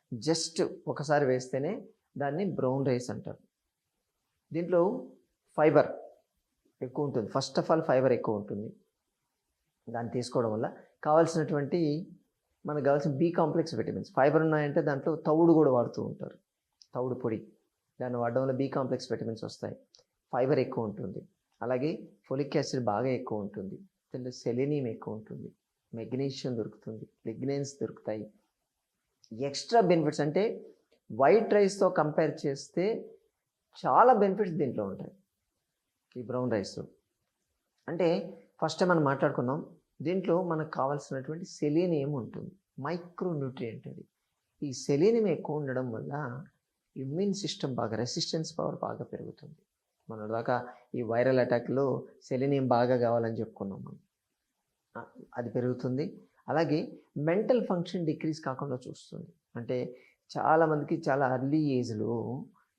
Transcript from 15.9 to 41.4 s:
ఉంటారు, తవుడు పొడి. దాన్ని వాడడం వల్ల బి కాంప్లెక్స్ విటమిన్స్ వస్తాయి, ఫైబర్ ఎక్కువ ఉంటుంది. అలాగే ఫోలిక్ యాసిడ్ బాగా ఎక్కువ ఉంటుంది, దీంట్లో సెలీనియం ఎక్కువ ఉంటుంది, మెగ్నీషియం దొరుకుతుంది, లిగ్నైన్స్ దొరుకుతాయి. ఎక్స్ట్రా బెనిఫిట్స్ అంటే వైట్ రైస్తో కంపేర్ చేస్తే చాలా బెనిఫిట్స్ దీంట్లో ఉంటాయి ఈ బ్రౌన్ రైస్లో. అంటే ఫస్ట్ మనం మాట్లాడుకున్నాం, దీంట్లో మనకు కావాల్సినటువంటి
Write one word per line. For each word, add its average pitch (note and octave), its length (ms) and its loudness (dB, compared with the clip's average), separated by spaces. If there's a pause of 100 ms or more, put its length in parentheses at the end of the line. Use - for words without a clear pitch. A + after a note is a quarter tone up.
ఉంటారు, - 360 -10 (560)
తవుడు B2+ 200 -2
పొడి. A#2+ 340 -6 (520)
దాన్ని B2 180 -4
వాడడం A#2+ 240 0
వల్ల C3+ 100 0
బి C3 160 -2
కాంప్లెక్స్ B2+ 440 -4
విటమిన్స్ A2 320 -6
వస్తాయి, - 320 -10 (560)
ఫైబర్ C3 260 2
ఎక్కువ A#2+ 260 -2
ఉంటుంది. G2 440 -8 (340)
అలాగే B2+ 460 -2 (160)
ఫోలిక్ C3+ 320 -4
యాసిడ్ C3+ 280 -2
బాగా A2 220 0
ఎక్కువ A#2 340 -2
ఉంటుంది, G2 360 -8
దీంట్లో - 540 -12
సెలీనియం C3 560 -2
ఎక్కువ A2 280 -8
ఉంటుంది, - 400 -12 (400)
మెగ్నీషియం B2+ 640 -4
దొరుకుతుంది, A2 520 -10 (180)
లిగ్నైన్స్ C#3 540 -6
దొరుకుతాయి. - 520 -8 (1000)
ఎక్స్ట్రా C#3 480 0
బెనిఫిట్స్ E3 400 0
అంటే D#3 540 -2 (460)
వైట్ G#3 340 6
రైస్తో G3 360 4
కంపేర్ D3+ 560 0
చేస్తే E3+ 680 -4 (720)
చాలా F#3 260 8
బెనిఫిట్స్ G3+ 420 4
దీంట్లో A#2 320 -2
ఉంటాయి G2 260 -8 (1040)
ఈ B2 60 -8
బ్రౌన్ B2 300 -2
రైస్లో. G2+ 320 -2 (1040)
అంటే F3 500 0 (260)
ఫస్ట్ D#3+ 200 0
మనం E3+ 200 4
మాట్లాడుకున్నాం, C#3 640 0 (360)
దీంట్లో F3 400 0
మనకు D#3+ 280 -2
కావాల్సినటువంటి C#3+ 760 -4